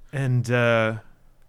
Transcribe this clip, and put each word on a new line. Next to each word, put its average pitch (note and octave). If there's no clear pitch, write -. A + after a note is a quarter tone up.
And, B2+
uh, A#2